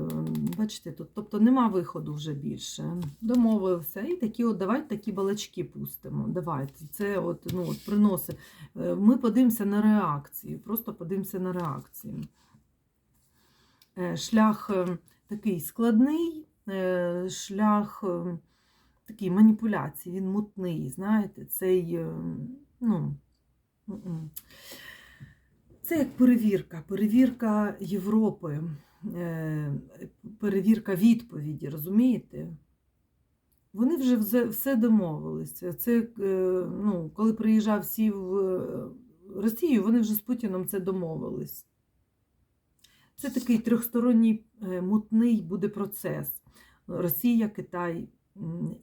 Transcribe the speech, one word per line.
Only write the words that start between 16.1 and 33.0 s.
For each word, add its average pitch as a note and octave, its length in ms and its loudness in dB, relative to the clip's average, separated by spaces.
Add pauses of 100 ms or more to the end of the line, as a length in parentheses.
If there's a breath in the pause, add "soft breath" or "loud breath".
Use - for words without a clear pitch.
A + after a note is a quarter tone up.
е, F3+ 600 -2
шлях, G#3 760 0
е, F3 340 -4 (680)
такий F#3 260 -6
маніпуляції, G3 840 4
він F#3+ 160 -4
мутний, F#3 580 -4
знаєте, G3 560 -2
цей, F3+ 500 0
е, D#3+ 180 -4 (680)
ну, D#3 360 0 (760)
м-м. E3+ 400 -10 (1500 loud breath)
Це E4+ 160 -2
як - 200 -2
перевірка, G#3+ 680 4
перевірка G#3+ 920 4
Європи, F#3 840 0 (500 loud breath)
е, D#3+ 600 -4 (680)
перевірка G3 560 2
відповіді, D#3 760 0
розумієте? E3+ 880 -2 (1160)